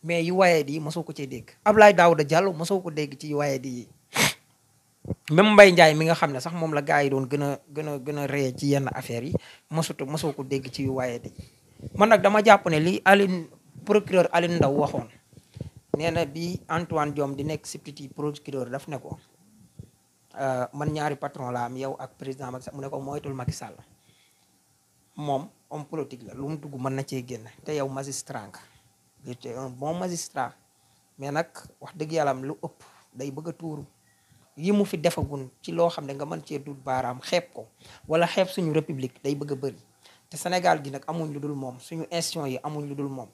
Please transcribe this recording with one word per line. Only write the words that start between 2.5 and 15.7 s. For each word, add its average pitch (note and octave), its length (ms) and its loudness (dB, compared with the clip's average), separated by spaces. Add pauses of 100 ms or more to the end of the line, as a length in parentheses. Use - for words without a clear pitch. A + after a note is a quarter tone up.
mosoo E3+ 280 -4
ko F3 100 -8
dégg D3 280 -6
ci D3+ 100 -12
yu D3 100 -4
waye C#3+ 200 0
di C3 100 -8
yi. B2 200 -10 (1400)
Même G3+ 220 6
Mbaye G3+ 200 12
Ndiaye D#3+ 220 10
mi D#3 100 2
nga E3 100 4
xam D3+ 180 0
ne C3 80 -4
sax E3+ 140 -8
moom D#3+ 200 -4
la D3 80 0
gars D3 220 2
yi C#3 60 0
doon C3+ 160 0
gën D3 160 -2
a, C#3+ 160 -2 (140)
gën D3+ 160 -8
a, C#3+ 100 -6
gën D3 200 -8
a C#3+ 80 -4
ree C3+ 300 -2
ci C#3+ 120 -4
yenn C3+ 240 2
affaires B2 360 -6
yi, F#3 60 -4 (360)
mosut, D#3 360 -4
mosoo D3+ 260 -4
ko C#3 120 -8
dégg C3 280 -4
ci C#3+ 120 -6
yu C3 100 0
waye B2+ 260 -4
di. - 120 -16 (640)
Man G#3 140 6
nag G#3 140 6
dama G#3 200 4
jàpp G3+ 280 8
ne D#3 100 2
li F#3 240 0
Aline, F#3 420 4 (380)
procureur F#3 480 2
Aline E3+ 240 2
Ndao C#3+ 160 4
waxoon, C#3+ 360 -2 (880)